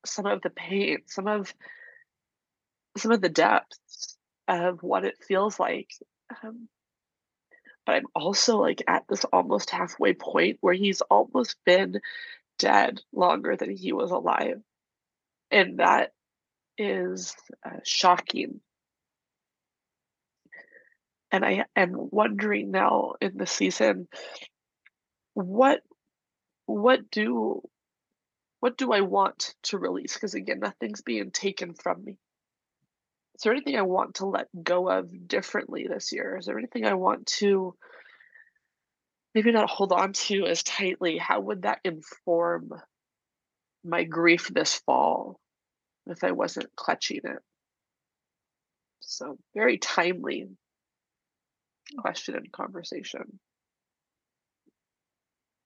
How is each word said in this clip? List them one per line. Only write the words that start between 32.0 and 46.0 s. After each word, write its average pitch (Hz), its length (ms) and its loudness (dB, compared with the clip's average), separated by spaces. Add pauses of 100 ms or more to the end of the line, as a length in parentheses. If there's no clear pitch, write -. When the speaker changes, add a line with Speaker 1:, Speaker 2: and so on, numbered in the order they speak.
Speaker 1:
me. 202 140 -16 (1160)
Is - 80 -12
there 220 100 2
anything 277 240 -2
I 202 60 2
want 190 320 0
to 190 100 -6
let 196 240 -4 (140)
go 180 260 0
of 180 380 -2
differently - 600 -4
this - 240 -6
year? 190 260 -6
Is 180 80 -12
there 202 120 -6
anything 226 280 -6
I 202 100 2
want 190 300 0 (120)
to 190 400 2 (1600)
maybe 226 200 6
not 208 160 4
hold 185 240 0
on 190 180 2
to 196 340 -2
as 170 160 0
tightly? 185 560 -2
How 185 220 0
would 196 220 -4
that 202 240 -2
inform 170 880 -2 (1080)
my 175 220 -2
grief 170 460 2
this - 300 0
fall - 600 0 (680)